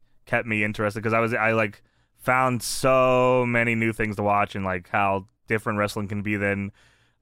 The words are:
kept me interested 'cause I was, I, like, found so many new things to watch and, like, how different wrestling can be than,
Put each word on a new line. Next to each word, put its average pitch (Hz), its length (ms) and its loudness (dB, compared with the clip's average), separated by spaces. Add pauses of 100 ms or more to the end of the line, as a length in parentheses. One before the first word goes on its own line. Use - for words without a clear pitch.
(260)
kept 117 220 -2
me 107 160 0
interested 104 400 -2
'cause 110 100 0
I 113 60 2
was, 113 140 0
I, 110 180 2
like, 110 300 -2 (360)
found 127 440 0
so 127 880 2
many 117 280 2
new 113 180 0
things 107 240 -4
to 104 60 -4
watch 104 320 0
and, 98 80 -6
like, 92 260 -6
how 98 380 0 (200)
different 107 320 -2
wrestling 104 280 -4
can 104 140 -6
be 104 140 -2
than, 101 360 -2 (500)